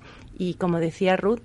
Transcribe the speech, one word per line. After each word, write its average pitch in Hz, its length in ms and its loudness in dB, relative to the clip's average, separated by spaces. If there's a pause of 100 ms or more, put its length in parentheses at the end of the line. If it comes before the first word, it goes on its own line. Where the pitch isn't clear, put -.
(380)
Y 180 180 -2
como 175 240 0
decía 175 360 2
Ruth, 202 300 0